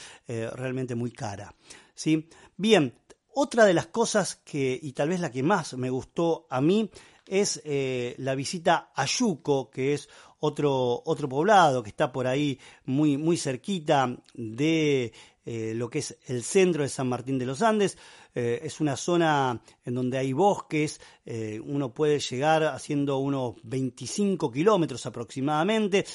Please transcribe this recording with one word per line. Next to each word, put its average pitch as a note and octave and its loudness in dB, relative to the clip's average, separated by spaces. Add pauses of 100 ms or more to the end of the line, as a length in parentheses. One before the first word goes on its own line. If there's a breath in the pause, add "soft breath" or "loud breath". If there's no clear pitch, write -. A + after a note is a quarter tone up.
(280 loud breath)
eh, A2+ -6
realmente B2+ -6
muy A#2 -4
cara, G2+ -10 (440 loud breath)
¿sí? D#3+ 0 (280 loud breath)
Bien, F3 4 (400)
otra A#3+ 4
de F#3+ 8
las D3+ 0
cosas G#3+ 0
que, C3 -2
y C3+ -10
tal D3 -2
vez F#3 0
la D#3 -4
que B2+ -4
más D#3+ 0
me B2+ -4
gustó D#3 -2
a C3 -2
mí, G3 2 (380 loud breath)
es, F#3+ -2
eh, C3 -2
la C3+ -4
visita E3 0
a C3+ -2
Yuco, D3 0
que C3 0
es C#3+ -4 (300 loud breath)
otro, C3+ 0
otro D3 -2
poblado D3+ 4
que G#2+ -10
está C#3+ -2
por B2+ -2
ahí C#3 0 (240 loud breath)
muy, C#3+ 2
muy D#3+ 0
cerquita C#3 0 (180)
de, C3+ 0 (320 loud breath)
eh, A2+ -6
lo A#2 -4
que D#3 -4
es - -8 (100)
el B2 -4
centro F3+ 2
de B2+ -2
San C3 -4
Martín B2 -4
de B2 -4
los C3+ -4
Andes. G#3+ 2 (380 loud breath)
Eh, A#2+ -2
es D#3 -8
una C#3+ 0
zona D3 2 (240 soft breath)
en B2 -4
donde B2+ -2
hay C3+ -2
bosques, D#3 0 (240 loud breath)
eh, A2 -8
uno C#3+ -4
puede D3+ 2
llegar D#3 2
haciendo C#3+ -2
unos C3+ -2
veinticinco C3 -2
kilómetros D#3 2
aproximadamente. D#3 0